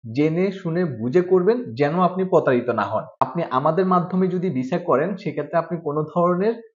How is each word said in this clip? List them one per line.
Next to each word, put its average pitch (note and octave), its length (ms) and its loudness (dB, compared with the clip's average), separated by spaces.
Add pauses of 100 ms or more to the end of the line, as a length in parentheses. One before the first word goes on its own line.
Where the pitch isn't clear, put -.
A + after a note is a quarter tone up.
(160)
জেনে E3 360 0
শুনে F3 320 -4
বুঝে B2+ 380 0
করবেন F#3 520 2
যেন D3 260 0
আপনি F3+ 240 2
প্রতারিত D3 460 2
না A2 120 0
হন। G2+ 220 -4 (160)
আপনি E3+ 300 0
আমাদের D#3+ 360 2
মাধ্যমে F#3 420 2
যদি F3+ 220 -2
ভিসা C3 280 -2
করেন, E3+ 380 0
সেক্ষেত্রে D3 420 -4
আপনি E3 260 -4
কোনো D3+ 180 -2
ধরনের F3 520 0 (220)